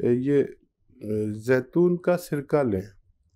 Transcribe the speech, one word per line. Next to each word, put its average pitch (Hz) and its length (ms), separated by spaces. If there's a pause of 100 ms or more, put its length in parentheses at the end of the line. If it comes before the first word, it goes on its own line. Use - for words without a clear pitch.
ए, 120 60
ये, 135 260
ए, - 920
जैतून 127 640
का 175 200
सिरका 147 460
लें 101 260 (480)